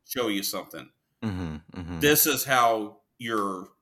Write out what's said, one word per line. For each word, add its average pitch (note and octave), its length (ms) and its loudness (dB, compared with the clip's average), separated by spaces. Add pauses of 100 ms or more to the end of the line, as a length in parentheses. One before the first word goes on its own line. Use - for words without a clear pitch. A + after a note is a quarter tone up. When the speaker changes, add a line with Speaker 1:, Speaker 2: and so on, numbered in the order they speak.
Speaker 1:
show B2 240 -2
you G2 140 0
something. E2 480 -8 (320)
Speaker 2:
Mm-hmm, F2+ 340 -4 (240)
mm-hmm. E2 200 -8
Speaker 1:
This D3+ 260 6
is C3+ 180 0
how A#2 540 2 (200)
you're G2+ 500 -4 (140)